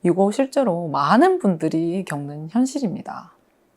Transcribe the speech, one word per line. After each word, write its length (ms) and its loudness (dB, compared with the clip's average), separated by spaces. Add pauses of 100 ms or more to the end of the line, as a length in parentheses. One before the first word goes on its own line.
이거 280 4
실제로 560 -2
많은 500 4
분들이 680 0
겪는 440 -8
현실입니다. 840 -4 (440)